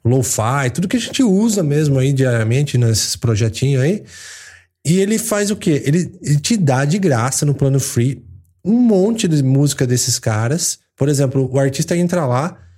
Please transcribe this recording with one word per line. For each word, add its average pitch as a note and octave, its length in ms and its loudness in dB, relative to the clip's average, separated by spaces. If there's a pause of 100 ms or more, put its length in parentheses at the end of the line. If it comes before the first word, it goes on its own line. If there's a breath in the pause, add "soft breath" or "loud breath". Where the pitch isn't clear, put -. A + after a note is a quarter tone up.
lo-fi, B2+ 680 0
tudo F#3 160 -4
que - 80 0
a A#3 40 -2
gente - 220 -2
usa G3+ 400 2
mesmo C#3+ 360 0
aí C3+ 140 2
diariamente B2+ 680 0
nesses A2+ 380 0
projetinhos A#2 680 0
aí. F#3 220 -2 (840 loud breath)
E F3 140 2
ele G#3 180 0
faz G#3 320 -2
o G#3+ 60 -2
quê? D3 280 0
Ele, D3+ 280 0 (100)
ele D3 180 0
te A#3 160 0
dá C#3 280 2
de D#3 140 0
graça C3+ 460 0
no D3 100 0
plano C#3 260 2
free B2+ 420 -2 (420)
um A3+ 160 2
monte A3 460 2
de D3+ 160 2
música C3+ 440 2
desses B2 320 -2
caras. A#2 600 -2 (180)
Por C#3 120 0
exemplo, C3+ 440 0
o C3+ 60 0
artista C#3 380 0
entra F3 300 0
lá, C3+ 300 -2 (220 soft breath)